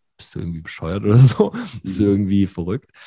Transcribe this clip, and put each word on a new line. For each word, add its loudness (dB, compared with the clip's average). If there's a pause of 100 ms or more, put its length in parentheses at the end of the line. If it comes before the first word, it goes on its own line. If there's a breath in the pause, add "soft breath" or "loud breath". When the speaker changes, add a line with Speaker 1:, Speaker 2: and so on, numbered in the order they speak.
(160)
Speaker 1:
bist -20
du -12
irgendwie -10
bescheuert -8
oder 4
so? 4 (160 loud breath)
<laughs> -16
Bist -6
du 2
Speaker 2:
Mhm. 4
Speaker 1:
irgendwie 2
verrückt? -8 (160 loud breath)